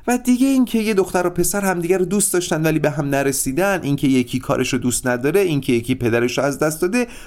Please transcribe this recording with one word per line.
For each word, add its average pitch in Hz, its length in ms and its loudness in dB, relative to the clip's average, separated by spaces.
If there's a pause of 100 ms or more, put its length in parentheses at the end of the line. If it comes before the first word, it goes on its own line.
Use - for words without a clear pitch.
و 240 120 2
دیگه 247 280 2
این 262 180 4
که 226 140 0
یه 220 160 0
دختر 185 320 2
و 175 40 -2
پسر 175 300 0
همدیگه 185 380 0
رو 185 60 0
دوست 196 280 0
داشتن 175 300 0
ولی 160 160 2
به 151 120 2
هم 143 180 -4
نرسیدن، 139 720 0
این 139 140 0
که 139 120 0
یکی 127 300 2
کارش 127 340 -2
رو 131 60 0
دوست 120 280 -2
نداره، 131 340 0
این 165 200 0
که 127 120 -2
یکی 120 220 0
پدرش 120 440 0
رو 127 60 0
از 139 140 -2
دست 156 240 -2
داده، 233 240 0 (200)